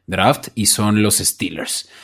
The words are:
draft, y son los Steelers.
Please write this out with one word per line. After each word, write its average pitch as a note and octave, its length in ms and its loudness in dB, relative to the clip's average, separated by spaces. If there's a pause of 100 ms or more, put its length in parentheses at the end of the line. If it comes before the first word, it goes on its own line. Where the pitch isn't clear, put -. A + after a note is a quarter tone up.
draft, G2 480 0
y G#2+ 100 -2
son G#2+ 380 2
los G#2 140 2
Steelers. - 720 -6 (140)